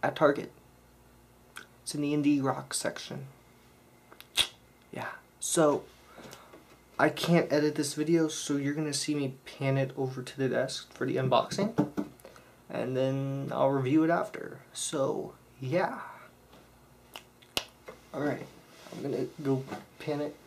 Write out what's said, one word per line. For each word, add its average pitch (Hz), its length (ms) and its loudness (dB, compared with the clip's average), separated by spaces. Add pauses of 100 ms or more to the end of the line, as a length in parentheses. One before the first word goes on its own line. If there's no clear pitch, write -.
At - 120 0
Target. - 360 2 (1300)
It's - 120 -8
in 147 60 -2
the 147 120 0
indie 147 300 4
rock - 300 0
section. - 540 -4 (1600)
Yeah. - 180 -8 (300)
So, 151 440 4 (1160)
I 151 100 6
can't 165 420 4
edit 151 240 2
this 147 180 -2
video, 160 340 2
so 147 300 -2
you're 143 160 0
gonna 151 200 -2
see 147 220 -2
me 139 200 -2 (100)
pan 135 320 0
it 135 200 0
over 131 240 -4
to - 160 -12
the 135 120 2
desk 123 440 -2
for - 120 -4
the 139 100 0
unboxing. 131 580 2 (960)
And 123 280 -2
then 135 560 0
I'll 135 160 4
review 139 340 4
it 160 60 4
after. - 500 -2 (140)
So, - 600 -2 (280)
yeah. 175 380 -2 (2250)
Alright. 139 320 -4 (460)
I'm - 100 -12
gonna - 260 -2 (140)
go 135 220 0 (360)
pan 147 220 -4
it. - 140 -6 (120)